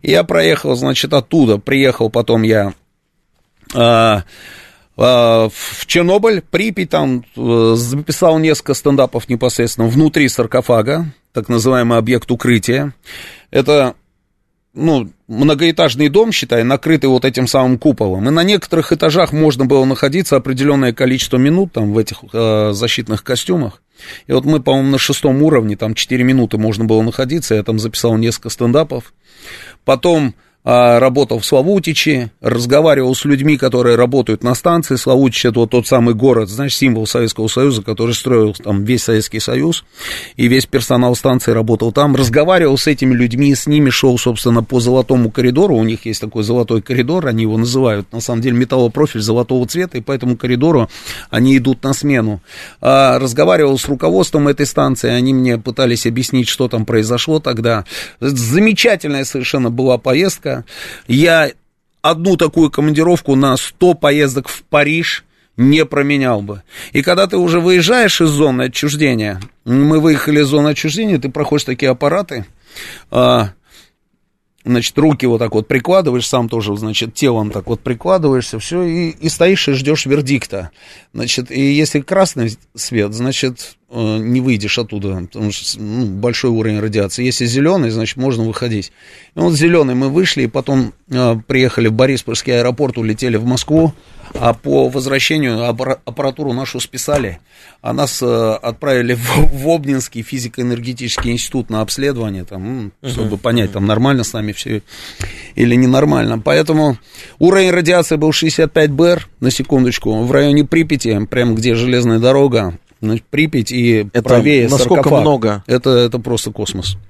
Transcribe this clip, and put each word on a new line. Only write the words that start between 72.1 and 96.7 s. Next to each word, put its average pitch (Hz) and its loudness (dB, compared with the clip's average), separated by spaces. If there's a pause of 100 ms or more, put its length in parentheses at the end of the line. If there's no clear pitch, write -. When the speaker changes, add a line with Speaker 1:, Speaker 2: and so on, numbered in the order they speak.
Speaker 1:
а, 120 2 (1120)
значит, 120 -2
руки 147 2
вот 120 2
так 113 -2
вот 107 -2
прикладываешь, 135 0
сам 120 -2
тоже, 107 -4
значит, 110 -6
телом 113 0
так 101 -10
вот 117 -4
прикладываешься, 131 -2
все, 175 -6
и, 170 -2
и 156 -6
стоишь 180 2
и - 0
ждешь 139 -2
вердикта. 131 -2 (420)
Значит, 123 -6
и 131 -4
если 143 0
красный 139 -2 (180)
свет, 104 -4
значит, 127 -6 (180)
э, 110 -2
не 120 0
выйдешь 113 -2
оттуда, 101 -6
потому 104 -6
что, - -8
ну, 110 -4
большой 117 -2
уровень 110 -2
радиации. 104 -4
Если 127 -2
зеленый, 139 0
значит, 110 -4
можно 127 -2
выходить. 110 -6 (420)
И - -8
вот 170 2
зеленый 151 2
мы 135 0
вышли, 151 0
и 120 -2
потом, 131 -2 (160)
э, 127 0 (120)
приехали 127 0
в 110 -2
Бориспольский 123 -2
аэропорт, 123 -2
улетели 113 -2
в 110 0
Москву, 151 0 (400)
а 117 0
по 135 0
возвращению 131 -2
аппара-, 127 -4
аппаратуру 135 -6
нашу 127 -8